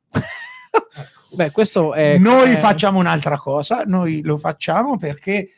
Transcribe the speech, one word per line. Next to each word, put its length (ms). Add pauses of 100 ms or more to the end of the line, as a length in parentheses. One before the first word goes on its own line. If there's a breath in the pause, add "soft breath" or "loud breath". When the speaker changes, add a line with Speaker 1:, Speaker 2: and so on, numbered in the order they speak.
(100)
Speaker 1:
<laughs> 1200
Beh, 160
questo 440
è 240
Speaker 2:
Noi 340
Speaker 1:
è 60
Speaker 2:
facciamo 400
un'altra 400
cosa, 480
noi 360
lo 160
facciamo 580
perché, 600